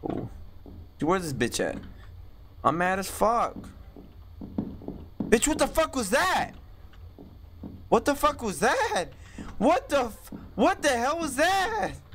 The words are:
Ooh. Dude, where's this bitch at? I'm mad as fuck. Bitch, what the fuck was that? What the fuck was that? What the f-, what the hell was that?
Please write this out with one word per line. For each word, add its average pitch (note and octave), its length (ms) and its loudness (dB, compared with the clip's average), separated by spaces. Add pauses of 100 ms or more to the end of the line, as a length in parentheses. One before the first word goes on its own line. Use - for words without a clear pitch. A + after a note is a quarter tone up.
Ooh. - 240 -4 (680)
Dude, D3 100 0
where's F#3 140 4
this E3 100 -4
bitch A#2+ 280 0
at? F#2 160 0 (880)
I'm C#3+ 140 6
mad F3+ 200 2
as F#3+ 120 -4
fuck. G#3 460 2 (1700)
Bitch, - 240 4
what D#4 100 2
the D4+ 80 4
fuck D#4+ 300 0
was A#3 140 -2
that? C#4+ 420 4 (1400)
What A#3 160 4
the C#4+ 100 4
fuck D4 280 2
was F#3+ 180 -4
that? D4 460 4 (520)
What D#4+ 300 4
the C#4+ 160 4
f-, - 260 -8 (240)
what E4 280 4
the D#4 60 4
hell C4 300 2
was D4+ 180 -2
that? F#4 560 2 (220)